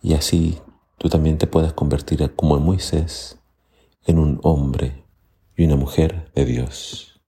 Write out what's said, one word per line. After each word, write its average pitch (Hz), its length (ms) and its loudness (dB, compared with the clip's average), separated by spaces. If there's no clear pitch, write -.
Y 80 120 2
así 82 440 0
tú - 100 -2
también 78 300 2
te - 80 0
puedas 80 260 0
convertir, 73 640 -2
como 76 220 2
en 71 80 0
Moisés, 82 720 -2
en 82 140 4
un 76 240 2
hombre 69 640 0
y 82 80 4
una 76 120 4
mujer 78 580 0
de 69 100 2
Dios. - 840 -8